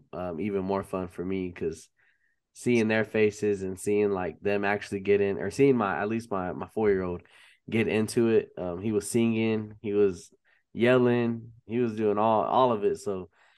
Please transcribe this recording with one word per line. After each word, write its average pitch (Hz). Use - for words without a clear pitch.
um, 87
even 98
more 98
fun 92
for 90
me, 92
'cause -
seeing 117
their 110
faces 104
and 95
seeing, 104
like, 90
them 101
actually 101
get 101
in, 98
or 95
seeing 135
my, 98
at 104
least 117
my, 92
my 90
four-year-old 92
get 110
into 110
it. 110
Um, 87
he 110
was 101
singing, 110
he 104
was 101
yelling, 120
he 113
was 113
doing 104
all, 110
all 123
of 104
it. 92
So, 92